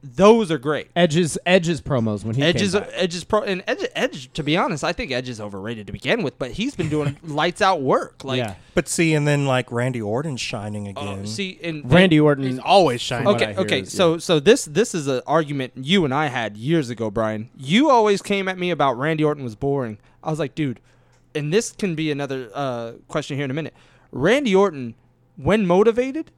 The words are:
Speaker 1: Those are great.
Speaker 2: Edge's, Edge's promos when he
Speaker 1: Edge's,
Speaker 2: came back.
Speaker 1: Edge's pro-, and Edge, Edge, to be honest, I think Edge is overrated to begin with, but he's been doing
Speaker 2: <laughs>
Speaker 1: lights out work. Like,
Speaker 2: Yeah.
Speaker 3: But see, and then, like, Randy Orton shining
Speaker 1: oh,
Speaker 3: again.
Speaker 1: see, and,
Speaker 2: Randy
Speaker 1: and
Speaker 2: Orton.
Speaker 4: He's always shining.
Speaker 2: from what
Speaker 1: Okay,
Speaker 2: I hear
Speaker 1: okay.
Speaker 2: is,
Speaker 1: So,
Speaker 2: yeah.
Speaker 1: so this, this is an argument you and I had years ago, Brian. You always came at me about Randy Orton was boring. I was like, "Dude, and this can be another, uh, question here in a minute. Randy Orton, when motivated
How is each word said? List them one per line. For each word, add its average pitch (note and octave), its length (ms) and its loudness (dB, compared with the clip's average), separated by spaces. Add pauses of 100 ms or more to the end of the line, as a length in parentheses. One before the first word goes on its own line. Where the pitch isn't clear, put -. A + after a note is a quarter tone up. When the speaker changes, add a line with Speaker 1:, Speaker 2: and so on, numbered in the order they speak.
Speaker 1:
Those F#3+ 440 6
are D#3 80 0
great. C3 360 -4
Speaker 2:
Edge's, E3 520 2
Edge's F3 340 2
promos A2 440 -2
when A2 100 -4
he C3+ 80 0
Speaker 1:
Edge's, F3 300 2
Speaker 2:
came G3 100 0
back. - 100 -12
Speaker 1:
Edge's E3+ 320 -4
pro-, G#3+ 180 0
and F#3 240 -4
Edge, E4 200 -4 (100)
Edge, G#3+ 380 -6
to E3 80 -8
be D3 120 0
honest, F#3+ 300 -2
I E3 80 0
think G3 180 -6
Edge B2+ 200 -4
is A2 100 -10
overrated G#2 460 -10
to G2+ 80 -12
begin D#3+ 280 -2
with, C3+ 160 -4
but B2+ 120 -6
he's A#3+ 260 -6
been D#3+ 140 -4
doing C#3+ 300 -2
Speaker 2:
<laughs> - 40 -20
Speaker 1:
lights D#3+ 380 -2
out F#3+ 180 2
work. C#3+ 420 -2
Like, C3 140 -6
Speaker 2:
Yeah. G#2+ 200 -4 (180)
Speaker 3:
But F3 120 0
see, - 280 2
and D3 120 2
then, C#3+ 200 2
like, B2+ 260 0
Randy A#2+ 300 -2
Orton B2 340 -4
shining G#2 580 -8
Speaker 1:
oh, - 60 -10 (140)
Speaker 3:
again. G2 120 -10
Speaker 1:
see, F#3 360 -8
and, D#3 280 -6
Speaker 2:
Randy F3 280 8
Speaker 1:
and D3+ 80 6
Speaker 2:
Orton. C#3 180 2
Speaker 4:
He's B2+ 140 -2
always D3 420 4
shining. A#2+ 240 -4
Speaker 2:
from - 80 4
what - 100 2
Speaker 1:
Okay, G#2+ 100 -2
Speaker 2:
I - 20 -10
hear F#3+ 80 -4
Speaker 1:
okay. G3 180 0
Speaker 2:
is, F#2+ 140 -10
Speaker 1:
So, F3+ 180 4
Speaker 2:
yeah. E3+ 60 -2
Speaker 1:
so D#3+ 220 0
this, G3+ 260 4
this E3 280 -2
is D3+ 120 -4
an B2+ 200 -2
argument C#3+ 480 0
you D#3 300 2
and B2+ 80 0
I D3+ 140 0
had A#2 320 -4
years C#3 320 0
ago, A2 200 -4
Brian. A2 460 -2
You F#3+ 320 2
always G#3+ 320 4
came G3 260 -2
at F#3 120 -6
me F3+ 120 -2
about C#3 280 0
Randy D3+ 260 0
Orton D3 180 0
was A#2 120 -8
boring. C3 420 -4 (260)
I - 60 -6
was D#3 100 -4
like, C#3+ 160 -4
"Dude, C#3+ 260 -4 (540)
and D3 160 -4
this G#3+ 220 0
can F#3 220 -4
be D#3 160 -2
another, C3+ 440 -6
uh, A#2+ 380 -6 (160)
question D3 280 -6
here C#3+ 100 -4
in C3 40 -4
a B2+ 40 -4
minute. D3+ 180 -6 (400)
Randy G#3 420 2
Orton, D3 420 2 (400)
when F#3 300 2
motivated A#3 720 2